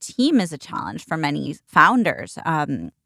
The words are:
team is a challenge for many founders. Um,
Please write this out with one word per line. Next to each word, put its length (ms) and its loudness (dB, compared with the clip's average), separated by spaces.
team 400 0
is 100 -4
a 60 -14
challenge 480 -12
for 100 -6
many 400 -4
founders. 760 4
Um, 480 -4